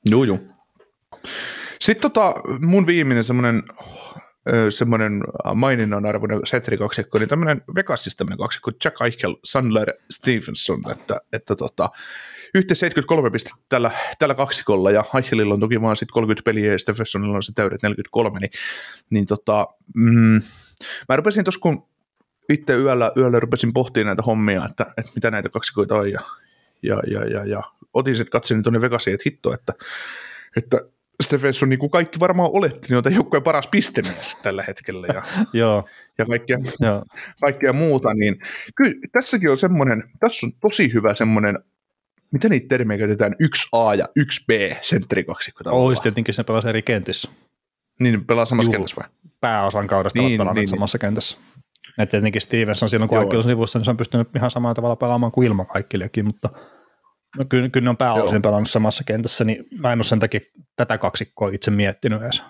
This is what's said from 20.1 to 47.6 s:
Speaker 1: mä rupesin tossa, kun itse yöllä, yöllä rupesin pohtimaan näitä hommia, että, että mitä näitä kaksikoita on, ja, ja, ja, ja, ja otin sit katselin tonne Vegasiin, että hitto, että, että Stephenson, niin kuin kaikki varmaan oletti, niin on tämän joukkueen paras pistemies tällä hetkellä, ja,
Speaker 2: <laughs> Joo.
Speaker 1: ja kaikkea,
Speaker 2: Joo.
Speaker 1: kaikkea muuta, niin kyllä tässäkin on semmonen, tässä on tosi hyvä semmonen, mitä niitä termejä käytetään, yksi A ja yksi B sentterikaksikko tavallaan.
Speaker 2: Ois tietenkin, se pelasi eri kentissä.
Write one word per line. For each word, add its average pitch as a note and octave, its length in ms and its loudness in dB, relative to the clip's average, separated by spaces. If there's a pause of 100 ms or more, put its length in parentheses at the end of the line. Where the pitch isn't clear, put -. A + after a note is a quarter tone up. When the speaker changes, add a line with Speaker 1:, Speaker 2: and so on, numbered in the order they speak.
Speaker 1:
mä C3 60 4
rupesin G3 280 2
tossa, F#3 160 -2
kun - 260 0 (640)
itse C#3+ 260 2
yöllä, B2 420 2
yöllä B2 220 4
rupesin A#2+ 340 0
pohtimaan A#2+ 340 0
näitä G2 140 -2
hommia, G#2+ 480 0
että, - 160 -4 (120)
että A2+ 180 -10
mitä A2+ 160 -2
näitä G#2 180 -4
kaksikoita - 460 -2
on, G2+ 160 0
ja, F#2+ 100 -6 (600)
ja, G#2 240 -2
ja, G#2 180 -4
ja, G2+ 200 -6
ja G#2 180 -6 (300)
otin B2+ 220 0
sit A2+ 140 -4
katselin A2+ 340 0
tonne A#2 180 2
Vegasiin, A#2 320 0
että - 160 -6
hitto, A#2+ 240 -4
että, - 200 -8 (840)
että - 200 0 (460)
Stephenson, C3+ 460 0
niin C3 100 2
kuin C#3+ 100 -2
kaikki E3 300 0
varmaan F3+ 340 2
oletti, F3+ 360 0
niin B2 80 4
on A#2+ 60 2
tämän F#3 120 4
joukkueen D3 280 2
paras D3+ 240 0
pistemies - 720 -2
tällä G2 260 -4
hetkellä, F#2 400 -10
ja, - 160 -4 (180)
Speaker 2:
<laughs> A#2+ 180 0
Joo. G#2+ 260 4 (320)
Speaker 1:
ja A2 80 0
kaikkea, A#2+ 320 -2 (220)
Speaker 2:
Joo. G#2 260 0 (360)
Speaker 1:
kaikkea C#3 320 2
muuta, C3+ 400 2
niin G#2 260 0 (360)
kyllä C4+ 180 4 (180)
tässäkin G#3+ 400 2
on C3+ 80 2
semmonen, C3+ 440 2 (160)
tässä - 260 0
on A#2 60 -4 (100)
tosi F#3+ 320 2
hyvä G#2+ 200 4
semmonen, G#2+ 460 2 (720)
mitä C#3+ 180 2
niitä C3 180 2
termejä A#2+ 300 0
käytetään, G#2 420 2
yksi - 320 0
A A2+ 240 4
ja G2 100 0 (100)
yksi C#3+ 300 0
B - 40 -14 (320)
sentterikaksikko - 840 -4
tavallaan. B2+ 240 2
Speaker 2:
Ois B2+ 140 2
tietenkin, A2+ 320 -2
se A2+ 100 -4
pelasi A2+ 260 0
eri A2 120 0
kentissä. - 480 -2 (720)